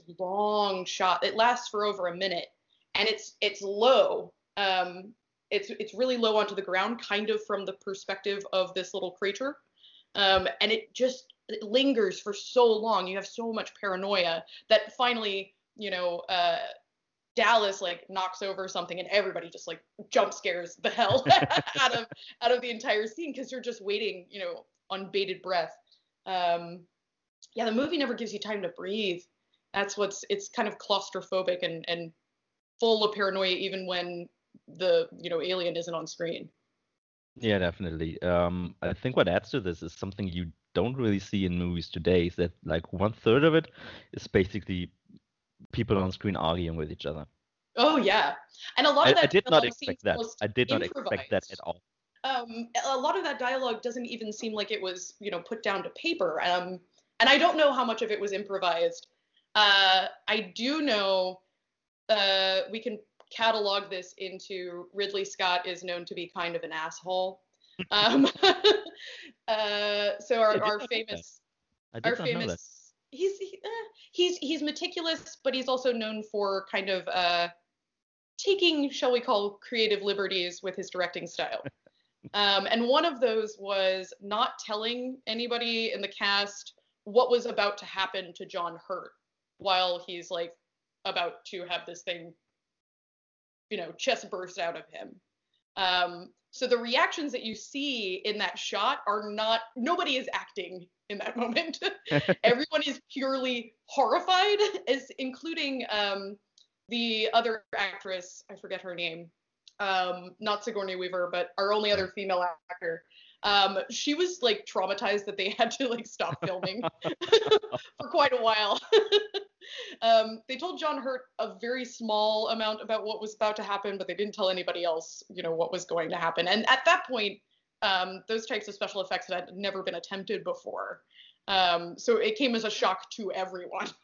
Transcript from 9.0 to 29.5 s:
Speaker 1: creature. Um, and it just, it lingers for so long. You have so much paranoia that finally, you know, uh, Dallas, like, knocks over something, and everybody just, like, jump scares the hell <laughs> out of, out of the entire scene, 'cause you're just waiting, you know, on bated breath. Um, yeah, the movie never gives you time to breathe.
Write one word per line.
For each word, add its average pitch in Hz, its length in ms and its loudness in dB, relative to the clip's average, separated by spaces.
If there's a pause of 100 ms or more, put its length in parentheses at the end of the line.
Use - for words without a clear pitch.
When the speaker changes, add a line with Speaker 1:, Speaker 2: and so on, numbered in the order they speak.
Speaker 1:
creature. 233 440 -4 (580)
Um, 190 340 6 (120)
and 214 120 2
it - 220 -4
just, - 380 -2 (160)
it 220 140 -6
lingers 226 580 2
for 208 120 -8
so 240 340 4
long. 214 400 2
You 185 100 -4
have 190 100 -6
so 226 260 -8
much 220 280 -6
paranoia 190 640 0 (260)
that 214 280 4
finally, 214 580 0 (220)
you 208 140 -8
know, 180 280 -2 (100)
uh, 175 300 2 (800)
Dallas, 208 460 4
like, 175 260 -6
knocks 185 320 -6
over 190 260 -6
something, 175 320 -6
and 185 120 -8
everybody 180 400 0
just, - 180 -16
like, 165 140 -12 (280)
jump 208 220 4
scares 175 440 -6
the - 120 -2
hell 247 360 2 (280)
<laughs> - 280 0
out 254 140 4
of, 233 120 -4 (340)
out 240 100 4
of 247 120 4
the 247 80 -6
entire 220 360 0
scene, 285 280 -8
'cause 262 180 -10
you're 254 80 -8
just 233 220 -8
waiting, 196 480 -4
you 202 100 -14
know, 175 240 -8 (240)
on 190 220 -8
bated 190 320 -2
breath. 175 340 -2 (480)
Um, 175 560 0 (720)
yeah, 226 120 -2
the 214 60 0
movie 294 260 0
never 254 160 0
gives 220 180 -6
you 208 80 -8
time 208 220 -6
to 175 80 -4
breathe. 185 500 -4 (540)